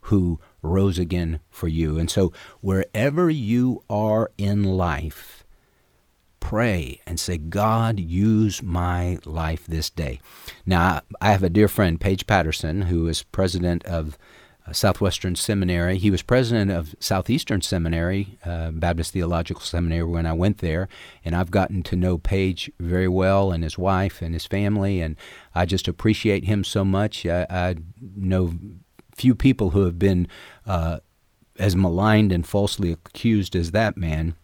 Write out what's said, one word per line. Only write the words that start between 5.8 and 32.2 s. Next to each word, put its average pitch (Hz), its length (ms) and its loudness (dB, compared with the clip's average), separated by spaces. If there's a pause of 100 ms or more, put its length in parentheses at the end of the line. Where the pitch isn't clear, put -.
pray 107 680 -2
and 85 140 -6
say, 90 180 -4
"God, 104 640 0
use 101 640 2
my 87 640 0
life 80 420 -4
this 80 240 -4
day." 67 280 -8 (460)
Now, 87 360 2 (200)
I 104 100 4
have 95 120 4
a 90 80 2
dear 104 160 6
friend, 87 340 2
Paige 98 240 0
Patterson, 82 580 0
who 85 240 0
is 80 140 -4
president 87 640 -2
of, 80 320 -6 (500)
uh, - 60 -12
Southwestern 95 640 0
Seminary. 90 640 0
He 101 100 4
was 92 140 2
president 117 480 2
of 85 280 -4
Southeastern 98 600 -2
Seminary, 87 840 -2
uh, 82 280 -6
Baptist 82 420 -2
Theological 85 480 -2
Seminary, 82 420 -2
when 82 220 -2
I 82 80 0
went 92 240 2
there. 87 300 -2 (360)
And 82 120 -2
I've 87 160 -2
gotten 95 320 0
to - 120 -4
know 90 220 2
Paige 95 640 -2
very 90 280 0
well, 95 440 4
and 82 120 -2
his 80 140 -6
wife 95 440 0
and 82 120 -4
his 82 140 -6
family, 101 520 0
and 78 160 -4 (380)
I 87 120 2
just 92 220 0
appreciate 101 580 0
him 101 180 0
so 98 200 -2
much. 98 400 0
I, 87 280 0
I 90 240 0 (400)
know 92 400 0 (600)
few 123 200 4
people 113 340 4
who 98 160 4
have 87 140 -2
been, 90 280 4 (380)
uh, 82 340 -2 (600)
as 92 160 2
maligned 98 560 4